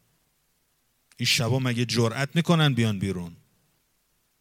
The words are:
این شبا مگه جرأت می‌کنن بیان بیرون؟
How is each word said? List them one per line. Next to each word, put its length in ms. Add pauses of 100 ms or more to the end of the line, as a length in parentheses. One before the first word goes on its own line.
(1160)
این 100
شبا 320
مگه 260
جرأت 520
می‌کنن 380
بیان 240
بیرون؟ 380 (1040)